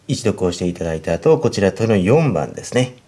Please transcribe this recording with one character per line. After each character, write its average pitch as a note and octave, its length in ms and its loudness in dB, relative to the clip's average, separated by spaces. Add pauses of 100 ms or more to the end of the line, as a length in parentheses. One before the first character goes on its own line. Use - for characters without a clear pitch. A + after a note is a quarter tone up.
一 - 160 -4
読 F#2 240 -2
を F2 60 0
し - 60 -10
て F2+ 100 -2
い E2+ 60 -4
た E2 100 -8
だ E2 100 -4
い D#2+ 60 -6
た E2+ 140 -2
後、 D#3 240 4
こ A#2+ 120 0
ち G#2 100 -4
ら F#2+ 120 4
問 A2+ 140 -2
い - 20 -2
の A2 80 4
四 A#2+ 360 4
番 C#2+ 200 -4
で - 100 -14
す - 120 -12
ね。 B2+ 200 0 (140)